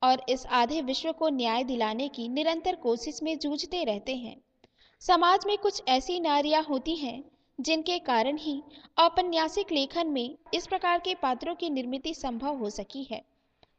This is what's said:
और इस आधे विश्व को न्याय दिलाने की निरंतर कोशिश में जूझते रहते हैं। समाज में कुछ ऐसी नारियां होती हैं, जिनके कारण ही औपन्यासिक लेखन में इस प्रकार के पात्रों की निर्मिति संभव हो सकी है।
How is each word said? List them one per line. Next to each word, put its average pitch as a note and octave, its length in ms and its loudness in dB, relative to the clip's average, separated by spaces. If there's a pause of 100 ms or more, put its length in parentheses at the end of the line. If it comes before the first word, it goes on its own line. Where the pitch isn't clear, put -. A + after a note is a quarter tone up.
और C4 260 4
इस B3+ 160 0
आधे B3 360 2
विश्व C4+ 300 -2
को D#4+ 180 0
न्याय B3 340 0
दिलाने A#3 440 -2
की A#3+ 200 -8
निरंतर E4 480 0
कोशिश B3 480 -4
में D#4 160 -2
जूझते D#4 440 -4
रहते A3 320 0
हैं। A#3+ 260 -10 (580)
समाज F4 480 6
में G#4 100 2
कुछ G4+ 300 -2
ऐसी C4+ 320 2
नारियां D4+ 440 4
होती D4+ 320 -2
हैं, C4+ 280 -8 (380)
जिनके D#4+ 380 0
कारण C4+ 380 2
ही D4+ 260 -6 (360)
औपन्यासिक E4+ 720 2
लेखन D#4+ 360 0
में C#4 300 -2 (160)
इस F4 140 -2
प्रकार F4 320 2
के F#4 160 -4
पात्रों D4+ 400 -2
की E4+ 140 -6
निर्मिति C4+ 440 -4
संभव C4 420 -4
हो A3 140 -4
सकी G#3+ 340 -10
है। - 220 -10 (540)